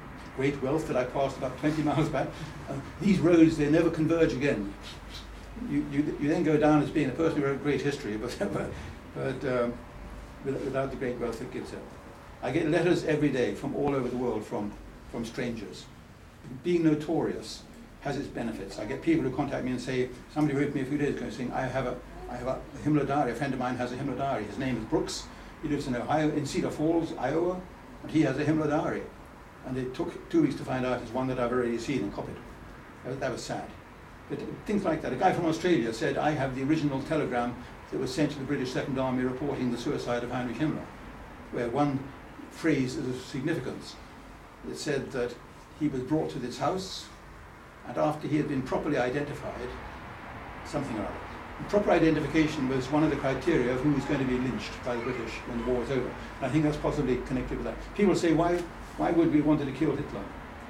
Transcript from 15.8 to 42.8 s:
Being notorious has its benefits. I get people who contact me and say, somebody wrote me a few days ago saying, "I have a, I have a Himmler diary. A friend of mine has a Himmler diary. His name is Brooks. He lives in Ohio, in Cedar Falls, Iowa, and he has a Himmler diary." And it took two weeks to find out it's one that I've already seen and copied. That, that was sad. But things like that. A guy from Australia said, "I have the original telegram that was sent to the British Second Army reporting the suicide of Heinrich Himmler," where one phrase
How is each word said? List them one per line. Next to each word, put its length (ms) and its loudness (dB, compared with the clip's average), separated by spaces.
Being 200 4
notorious 800 2
has 160 -4
its 100 -4
benefits. 520 -6
I 60 -6
get 180 -6
people 200 4
who 120 -2
contact 280 -2
me 80 -2
and 80 -2
say, 300 0
somebody 240 2
wrote 160 2
me 80 0
a 40 -2
few 120 -2
days 180 2
ago 140 -6
saying, 220 -4
"I 160 -2
have 180 -2
a, 100 -2
I 40 -8
have 120 -6
a 120 -2
Himmler 220 4
diary. 260 2
A 40 -2
friend 180 -2
of 60 -2
mine 160 0
has 160 -2
a 40 -6
Himmler 220 -4
diary. 280 0
His 120 -8
name 200 0
is 80 -4
Brooks. 420 0
He 60 -4
lives 180 0
in 100 0
Ohio, 360 2
in 160 0
Cedar 240 0
Falls, 480 2
Iowa, 420 0
and 100 -10
he 120 6
has 160 2
a 60 0
Himmler 240 2
diary." 340 0
And 100 -4
it 160 -4
took 380 -6
two 100 6
weeks 140 4
to 80 -8
find 200 -2
out 200 0
it's 80 -10
one 160 0
that 120 0
I've 120 2
already 260 2
seen 220 0
and 120 -2
copied. 260 -8
That, 140 -6
that 120 -2
was 120 -6
sad. 260 -6
But 80 -4
things 180 0
like 200 0
that. 100 -2
A 40 -2
guy 160 6
from 120 0
Australia 480 2
said, 240 0
"I 140 2
have 240 0
the 80 -2
original 400 2
telegram 500 0
that 80 -4
was 120 -2
sent 200 2
to 80 -6
the 60 -4
British 260 -2
Second 260 -2
Army 260 2
reporting 480 0
the 60 -2
suicide 460 0
of 80 -4
Heinrich 260 -2
Himmler," 280 0
where 180 0
one 300 2
phrase 460 2